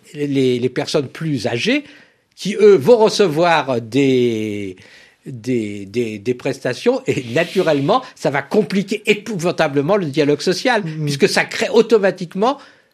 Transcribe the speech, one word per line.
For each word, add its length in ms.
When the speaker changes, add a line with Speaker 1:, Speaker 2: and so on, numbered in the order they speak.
Speaker 1:
les, 120
les, 320
les 120
personnes 380
plus 380
âgées 380
qui, 240
eux, 180
vont 200
recevoir 840
des, 920
des, 580
des, 340
des 160
prestations, 720
et 180
naturellement, 680
ça 160
va 100
compliquer 640
épouvantablement 920
le 100
dialogue 340
social, 420
Speaker 2:
Mhm. 220
Speaker 1:
puisque 240
ça 160
crée 240
automatiquement 880